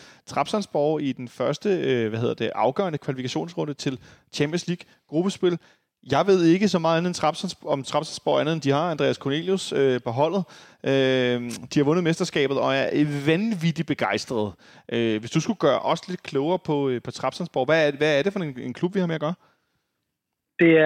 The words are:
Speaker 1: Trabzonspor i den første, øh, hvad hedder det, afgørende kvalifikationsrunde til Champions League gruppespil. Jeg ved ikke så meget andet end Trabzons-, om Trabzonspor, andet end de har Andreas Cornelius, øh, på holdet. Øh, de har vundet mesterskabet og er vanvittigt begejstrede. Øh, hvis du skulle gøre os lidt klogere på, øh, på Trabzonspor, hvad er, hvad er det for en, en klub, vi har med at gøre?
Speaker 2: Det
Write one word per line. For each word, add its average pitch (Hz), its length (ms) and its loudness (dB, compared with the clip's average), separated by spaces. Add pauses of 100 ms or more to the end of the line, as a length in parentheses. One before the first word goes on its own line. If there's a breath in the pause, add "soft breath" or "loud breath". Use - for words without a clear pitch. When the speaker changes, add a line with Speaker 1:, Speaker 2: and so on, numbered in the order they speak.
(260 loud breath)
Speaker 1:
Trabzonspor 151 720 -2
i 139 140 -2
den 123 160 -10
første, 135 420 -4
øh, 131 380 0
hvad 110 100 -4
hedder 117 160 0
det, 113 200 -4
afgørende 143 440 0
kvalifikationsrunde 151 760 -6
til 131 260 -6 (320 soft breath)
Champions 151 360 -2
League 175 160 -4 (240 soft breath)
gruppespil. 175 500 0 (580 soft breath)
Jeg 160 140 4
ved 190 100 6 (140)
ikke 196 200 4
så 185 40 4
meget 165 200 2
andet 180 120 0
end 170 100 -6
Trabzons-, 165 380 -2 (160)
om 139 60 -2 (100)
Trabzonspor, 147 500 0
andet 147 140 0
end 160 120 -6
de 139 120 4
har 165 160 0
Andreas 139 300 0
Cornelius, 170 400 -2 (160)
øh, 131 160 4 (100)
på 123 40 -4 (100)
holdet. 170 220 0 (480 loud breath)
Øh, 131 460 2 (340)
de - 80 -2
har 143 100 4
vundet 175 200 2
mesterskabet 151 580 0
og 135 40 2 (100)
er 120 60 0 (440)
vanvittigt 165 640 0
begejstrede. 107 580 -2 (440 soft breath)
Øh, 113 260 0
hvis 113 140 -12
du 160 80 4
skulle 214 240 -4
gøre 123 140 4 (120)
os 165 180 -4
lidt 180 200 -10
klogere 156 380 -2
på, 151 80 0 (140)
øh, 123 160 -2
på 127 120 -10
Trabzonspor, 135 500 -4
hvad 160 160 4
er, 147 60 4 (100)
hvad 151 180 2
er 143 40 2
det 196 100 0
for 202 80 -4
en, 147 140 -6 (140)
en 120 100 -10
klub, 180 160 -2
vi 196 60 0
har 175 100 -2
med 160 80 -4
at 147 80 -4
gøre? 175 120 -4 (1200)
Speaker 2:
Det 165 100 8 (140)